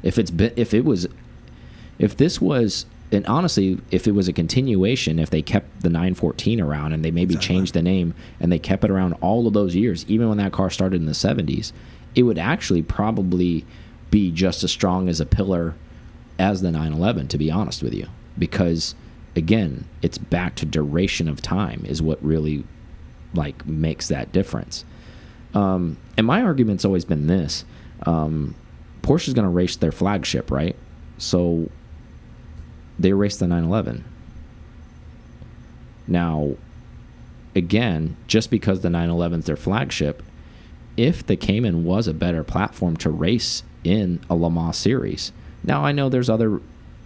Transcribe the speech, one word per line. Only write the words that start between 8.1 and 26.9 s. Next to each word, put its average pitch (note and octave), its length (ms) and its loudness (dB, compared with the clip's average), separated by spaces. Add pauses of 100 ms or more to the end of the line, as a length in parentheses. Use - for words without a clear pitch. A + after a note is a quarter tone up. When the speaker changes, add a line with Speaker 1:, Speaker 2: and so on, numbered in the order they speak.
Speaker 1:
and E2+ 100 2
they E2+ 100 2
kept F#2+ 260 0
it G2+ 60 2
around F#2 280 2
all A2+ 260 2
of G#2+ 80 2
those G2 220 2
years, G2 320 2
even A2+ 220 2
when G#2 80 2
that G2 160 0
car F#2+ 160 2
started F#2+ 320 0
in D#2+ 40 0
the D2+ 80 -2
seventies, - 600 0 (420)
it B2 80 6
would A2 160 4
actually F#2 420 2
probably F2+ 840 0 (440)
be G2+ 220 4
just F2 320 0
as E2+ 80 0
strong F#2 380 0
as D#2+ 100 0
a D2+ 60 0
pillar F2 500 2 (640)
as F#2+ 220 2
the F2+ 100 2
nine D#2 220 0
eleven, E2+ 340 0
to D2+ 100 -4
be D#2 140 2
honest F2+ 320 -2
with A1 100 -2
you. G1+ 140 -6 (320)
Because, E2+ 560 0 (400)
again, E2+ 480 0 (180)
it's - 160 -2
back F2+ 380 -2
to - 100 -4
duration D#2 640 0
of D2 140 -4
time F#2 440 -2
is D#2 160 -4
what D#2 220 0
really, D2+ 400 0 (680)
like, D2 340 -4
makes D#2 400 -2
that C2 240 -2
difference. - 520 -2 (680)
Um, F2+ 440 0 (200)
and A2+ 100 4
my F3 140 4
argument's B2+ 440 2
always F#2+ 200 2